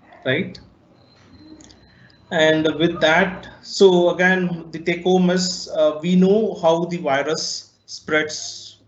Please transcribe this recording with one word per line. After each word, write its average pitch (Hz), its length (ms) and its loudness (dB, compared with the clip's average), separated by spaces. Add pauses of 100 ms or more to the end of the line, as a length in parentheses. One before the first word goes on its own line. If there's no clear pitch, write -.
(260)
right? 165 340 -4 (1700)
And 156 460 2
with 165 240 0
that, 170 480 0 (140)
so 180 480 4
again, 180 640 0
the 160 80 -12
take 170 240 -4
home 185 260 4
is, - 480 -4
uh, 151 260 0
we 180 140 2
know 196 440 2
how 170 240 2
the 170 120 -6
virus 165 760 -4 (120)
spreads - 1040 -8